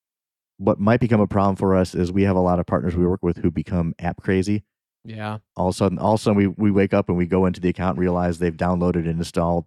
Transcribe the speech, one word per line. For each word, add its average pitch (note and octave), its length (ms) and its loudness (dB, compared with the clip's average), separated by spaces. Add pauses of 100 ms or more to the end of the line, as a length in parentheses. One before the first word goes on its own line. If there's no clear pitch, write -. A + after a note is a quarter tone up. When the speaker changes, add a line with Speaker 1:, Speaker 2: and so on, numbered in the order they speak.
(580)
Speaker 1:
what G2+ 200 0
might A2 220 2
become A2+ 200 2
a G2+ 60 2
problem G2 300 0
for F#2+ 180 2
us F#2 200 2
is F2 180 -2
we G2 120 2
have G2 120 2
a F#2 40 2
lot F2+ 200 2
of F2 60 -4
partners D#2+ 280 -2
we F2 120 2
work F2+ 160 -2
with F2 160 -2
who F2 120 0
become E2 480 -2
app F2 240 -6
crazy. G2+ 400 0 (420)
Speaker 2:
Yeah. G#2+ 340 -10 (180)
Speaker 1:
All F2+ 120 0
of F2+ 60 -2
a - 40 -14
sudden, F#2 200 0
all F#2+ 160 2
of A2 60 0
a - 20 -14
sudden G#2+ 140 2
we, G2+ 120 4
we G2+ 220 -2
wake G2 220 2
up G2+ 160 0
and F2 80 0
we F2+ 100 2
go F#2 200 2
into F2+ 140 -2
the F2+ 100 0
account F2+ 260 -2
and D#2 40 -4
realize F2 380 0
they've F2 160 -2
downloaded F2 540 0
and E2 100 -2
installed E2+ 480 -2